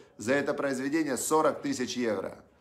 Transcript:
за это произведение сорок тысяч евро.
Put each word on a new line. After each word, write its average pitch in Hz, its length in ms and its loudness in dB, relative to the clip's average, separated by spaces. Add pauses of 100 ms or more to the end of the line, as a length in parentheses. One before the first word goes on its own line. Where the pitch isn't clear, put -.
(180)
за 117 160 0
это 139 200 2
произведение 139 600 0
сорок - 460 2
тысяч 127 340 -2
евро. 107 480 -4 (180)